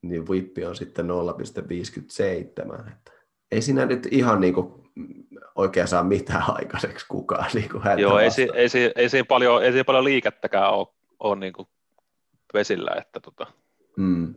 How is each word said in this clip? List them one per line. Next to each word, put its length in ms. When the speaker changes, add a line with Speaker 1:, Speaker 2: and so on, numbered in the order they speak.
Speaker 1:
niin 260
whippi 360
on 120
sitten 300
nolla 260
piste 360
viisikymmentäseitsemän, 1300
että 160
ei 120
siinä 240
nyt 240
ihan 300
niinku 440
oikein 340
saa 160
mitään 400
<laughs> 40
aikaiseksi 500
kukaan 460
niinku 240
häntä 240
Speaker 2:
Joo, 160
ei 120
si-, 120
Speaker 1:
vastaan. 180
Speaker 2:
ei 80
si-, 280
ei 120
siinä 200
paljon, 360
ei 80
siinä 120
paljon 200
liikettäkään 680
oo, 200
oo 140
niinku 340
vesillä, 360
että 200
tota. 260
Speaker 1:
Mm. 400